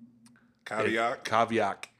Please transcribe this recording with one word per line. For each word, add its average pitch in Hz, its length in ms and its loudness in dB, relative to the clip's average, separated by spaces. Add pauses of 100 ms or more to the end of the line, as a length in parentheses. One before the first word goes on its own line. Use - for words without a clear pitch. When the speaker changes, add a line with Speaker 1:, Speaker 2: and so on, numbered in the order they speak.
(640)
Speaker 1:
Caviar? 113 500 -2
Speaker 2:
it, - 100 -10
caviar. 110 540 2 (220)